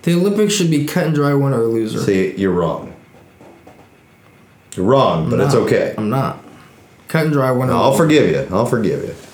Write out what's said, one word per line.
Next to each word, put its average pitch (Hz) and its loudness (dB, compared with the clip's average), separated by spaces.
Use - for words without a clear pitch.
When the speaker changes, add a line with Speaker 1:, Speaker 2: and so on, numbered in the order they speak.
Speaker 1:
The 170 0
Olympics 202 0
should 170 0
be 147 0
cut 170 -2
and 156 0
dry, 143 0
winner 139 0
or 113 0
loser. 113 -2
Speaker 2:
See, 95 0
you're 98 0
wrong. 82 -4
You're 92 -4
wrong, 95 2
but 120 0
Speaker 1:
I'm - 2
Speaker 2:
it's - 2
Speaker 1:
not. 110 2
Speaker 2:
okay. - 0
Speaker 1:
I'm 107 -4
not. 127 -4
Cut 160 -2
and 156 0
dry, 131 2
winner 127 0
Speaker 2:
No, - 0
Speaker 1:
or 95 2
Speaker 2:
I'll 131 4
Speaker 1:
loser. 165 2
Speaker 2:
forgive 151 4
you. 87 -2
I'll 113 0
forgive - -2
you. - -10